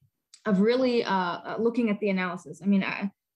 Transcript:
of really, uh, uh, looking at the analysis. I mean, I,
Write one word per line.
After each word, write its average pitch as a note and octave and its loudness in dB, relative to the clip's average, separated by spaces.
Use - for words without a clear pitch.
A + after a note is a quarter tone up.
of G3+ 2
really, A#3+ 2
uh, - -2
uh, F3+ -4
looking A#3 0
at G3+ -2
the G#3 0
analysis. F3+ -4
I F#3 -8
mean, G3 4
I, G3 -4